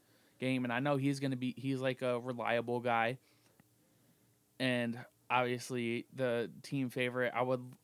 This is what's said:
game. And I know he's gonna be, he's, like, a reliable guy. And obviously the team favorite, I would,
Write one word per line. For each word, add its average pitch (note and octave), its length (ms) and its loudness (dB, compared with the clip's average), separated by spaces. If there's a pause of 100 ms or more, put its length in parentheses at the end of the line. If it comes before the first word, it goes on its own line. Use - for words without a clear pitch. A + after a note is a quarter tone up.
(400)
game. C3 240 2
And A#2+ 100 -2
I A#2+ 60 2
know C#3+ 180 2
he's C#3 220 2
gonna C3+ 160 0
be, B2+ 220 -2
he's, C3 240 -2
like, C3 200 0
a B2 180 2
reliable A#2 600 0
guy. A#2 380 2 (1400)
And A#2+ 400 0 (300)
obviously B2 760 0 (100)
the A#2+ 360 0 (100)
team C3+ 280 -2
favorite, B2 460 0
I A#2 60 2
would, B2+ 200 0 (220)